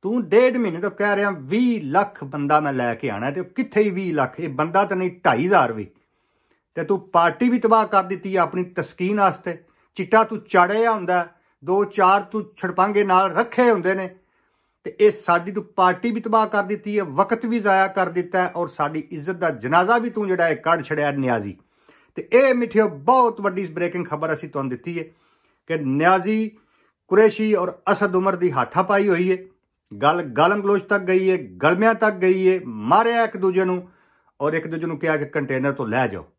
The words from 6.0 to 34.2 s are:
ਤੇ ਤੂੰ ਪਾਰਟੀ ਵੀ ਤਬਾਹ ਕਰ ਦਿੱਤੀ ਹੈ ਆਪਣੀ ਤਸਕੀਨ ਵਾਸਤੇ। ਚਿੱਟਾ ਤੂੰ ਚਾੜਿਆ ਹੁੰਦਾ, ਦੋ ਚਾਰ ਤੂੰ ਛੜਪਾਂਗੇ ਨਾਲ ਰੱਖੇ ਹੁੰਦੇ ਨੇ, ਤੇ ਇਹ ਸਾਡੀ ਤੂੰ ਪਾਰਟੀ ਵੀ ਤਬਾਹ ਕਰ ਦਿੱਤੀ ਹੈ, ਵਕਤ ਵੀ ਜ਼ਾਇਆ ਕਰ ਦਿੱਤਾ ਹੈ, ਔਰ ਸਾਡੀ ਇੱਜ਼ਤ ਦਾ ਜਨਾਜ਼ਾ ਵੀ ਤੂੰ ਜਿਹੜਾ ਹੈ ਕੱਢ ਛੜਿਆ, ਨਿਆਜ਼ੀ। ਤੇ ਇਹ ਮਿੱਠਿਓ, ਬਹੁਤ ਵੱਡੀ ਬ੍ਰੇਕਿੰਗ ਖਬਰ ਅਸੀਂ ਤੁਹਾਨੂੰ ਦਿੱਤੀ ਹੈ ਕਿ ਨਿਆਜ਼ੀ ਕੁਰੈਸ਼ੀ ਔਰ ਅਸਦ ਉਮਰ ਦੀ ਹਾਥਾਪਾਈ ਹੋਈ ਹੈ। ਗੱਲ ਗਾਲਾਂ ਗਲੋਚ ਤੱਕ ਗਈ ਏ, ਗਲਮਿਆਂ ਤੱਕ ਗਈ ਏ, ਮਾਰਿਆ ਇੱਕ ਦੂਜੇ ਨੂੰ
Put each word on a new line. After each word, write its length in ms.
ਤੇ 100
ਤੂੰ 160
ਪਾਰਟੀ 380
ਵੀ 100
ਤਬਾਹ 280
ਕਰ 160
ਦਿੱਤੀ 340
ਹੈ 40
ਆਪਣੀ 240
ਤਸਕੀਨ 560
ਵਾਸਤੇ। 380
ਚਿੱਟਾ 300
ਤੂੰ 160
ਚਾੜਿਆ 520
ਹੁੰਦਾ, 360
ਦੋ 200
ਚਾਰ 380
ਤੂੰ 220
ਛੜਪਾਂਗੇ 480
ਨਾਲ 280
ਰੱਖੇ 380
ਹੁੰਦੇ 240
ਨੇ, 160
ਤੇ 160
ਇਹ 120
ਸਾਡੀ 260
ਤੂੰ 120
ਪਾਰਟੀ 460
ਵੀ 100
ਤਬਾਹ 260
ਕਰ 160
ਦਿੱਤੀ 360
ਹੈ, 60
ਵਕਤ 420
ਵੀ 120
ਜ਼ਾਇਆ 280
ਕਰ 220
ਦਿੱਤਾ 340
ਹੈ, 140
ਔਰ 120
ਸਾਡੀ 420
ਇੱਜ਼ਤ 240
ਦਾ 160
ਜਨਾਜ਼ਾ 480
ਵੀ 120
ਤੂੰ 180
ਜਿਹੜਾ 160
ਹੈ 100
ਕੱਢ 280
ਛੜਿਆ, 280
ਨਿਆਜ਼ੀ। 460
ਤੇ 180
ਇਹ 220
ਮਿੱਠਿਓ, 340
ਬਹੁਤ 520
ਵੱਡੀ 260
ਬ੍ਰੇਕਿੰਗ 400
ਖਬਰ 280
ਅਸੀਂ 140
ਤੁਹਾਨੂੰ 220
ਦਿੱਤੀ 280
ਹੈ 60
ਕਿ 100
ਨਿਆਜ਼ੀ 760
ਕੁਰੈਸ਼ੀ 460
ਔਰ 180
ਅਸਦ 240
ਉਮਰ 200
ਦੀ 160
ਹਾਥਾਪਾਈ 560
ਹੋਈ 240
ਹੈ। 40
ਗੱਲ 240
ਗਾਲਾਂ 340
ਗਲੋਚ 260
ਤੱਕ 200
ਗਈ 260
ਏ, 80
ਗਲਮਿਆਂ 580
ਤੱਕ 200
ਗਈ 320
ਏ, 200
ਮਾਰਿਆ 580
ਇੱਕ 120
ਦੂਜੇ 280
ਨੂੰ 240